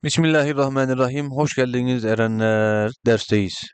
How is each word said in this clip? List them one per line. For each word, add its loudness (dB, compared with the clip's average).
Bismillahirrahmanirrahim. 0
Hoş -2
geldiniz -2
erenler. 0
Dersteyiz. 0